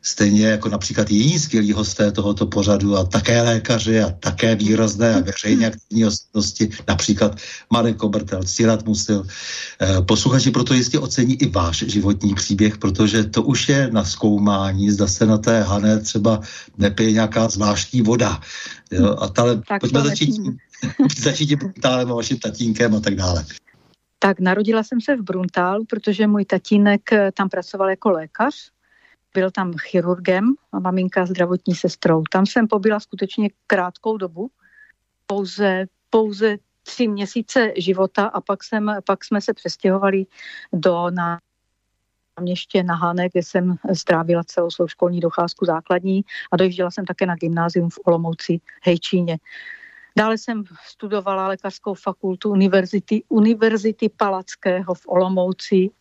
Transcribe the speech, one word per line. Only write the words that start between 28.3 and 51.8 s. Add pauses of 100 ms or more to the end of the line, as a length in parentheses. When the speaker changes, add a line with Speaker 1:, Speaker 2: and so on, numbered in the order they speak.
Speaker 2:
Byl
tam
chirurgem (180)
a
maminka
zdravotní
sestrou.
Tam
jsem
pobyla
skutečně (180)
krátkou
dobu, (800)
pouze, (240)
pouze (260)
tři
měsíce
života
a
pak
jsem, (140)
pak
jsme
se
přestěhovali (480)
do
Náměště
na
Hané,
kde
jsem (180)
strávila
celou
svou
školní
docházku
základní (300)
a
dojížděla
jsem
také
na
gymnázium
v
Olomouci (260)
Hejčíně. (800)
Dále
jsem (240)
studovala
lékařskou